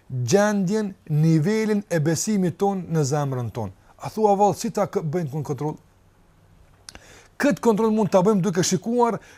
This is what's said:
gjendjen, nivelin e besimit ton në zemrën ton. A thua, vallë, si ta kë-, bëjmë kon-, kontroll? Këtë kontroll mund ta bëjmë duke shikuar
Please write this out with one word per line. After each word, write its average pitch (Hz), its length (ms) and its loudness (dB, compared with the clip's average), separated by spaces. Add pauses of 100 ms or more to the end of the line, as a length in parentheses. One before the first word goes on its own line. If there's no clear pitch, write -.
gjendjen, 196 840 0 (160)
nivelin 170 800 2
e 170 100 0
besimit 175 580 0
ton 196 300 -2
në 160 160 0
zemrën 131 480 -2
ton. 104 200 -8 (240)
A - 160 -12
thua, 208 240 4
vallë, 196 220 2
si 233 120 -6
ta 202 200 -2
kë-, 190 120 -4
bëjmë 156 300 -4
kon-, 151 140 -6
kontroll? 147 300 -6 (1600)
Këtë 269 240 0
kontroll 220 280 2
mund 220 200 0
ta 190 120 6
bëjmë 202 200 2
duke 180 200 0
shikuar 233 540 0 (200)